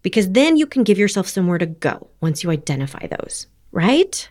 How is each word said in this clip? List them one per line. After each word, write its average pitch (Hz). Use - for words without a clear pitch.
Because 190
then 285
you 302
can 262
give 202
yourself 202
somewhere 175
to 175
go -
once 160
you 175
identify 139
those, -
right? 262